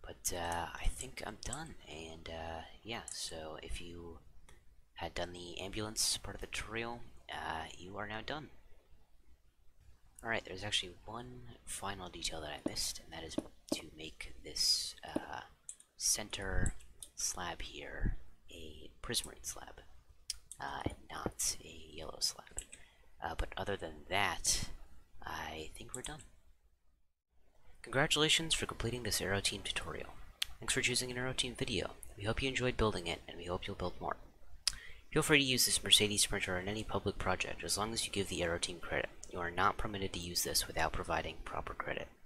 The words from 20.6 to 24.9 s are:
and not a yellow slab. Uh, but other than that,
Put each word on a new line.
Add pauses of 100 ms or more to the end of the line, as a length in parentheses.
and (160)
not
a
yellow
slab. (640)
Uh,
but
other
than
that, (540)